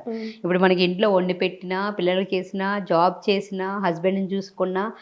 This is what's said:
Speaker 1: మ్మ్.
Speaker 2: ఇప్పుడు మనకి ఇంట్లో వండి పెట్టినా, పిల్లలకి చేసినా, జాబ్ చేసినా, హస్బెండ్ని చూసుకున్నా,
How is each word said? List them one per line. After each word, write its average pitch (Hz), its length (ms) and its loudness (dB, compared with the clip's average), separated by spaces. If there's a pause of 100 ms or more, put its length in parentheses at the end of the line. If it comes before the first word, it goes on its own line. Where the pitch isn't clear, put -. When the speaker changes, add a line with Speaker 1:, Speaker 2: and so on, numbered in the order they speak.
Speaker 1:
మ్మ్. 226 80 -6
Speaker 2:
ఇప్పుడు 214 440 -2
మనకి 185 240 4
ఇంట్లో 180 260 2
వండి 180 240 2
పెట్టినా, 185 560 -4
పిల్లలకి 185 480 0
చేసినా, 196 420 -4
జాబ్ 180 500 2
చేసినా, 196 560 -2
హస్బెండ్ని 185 420 0
చూసుకున్నా, 190 640 -4 (100)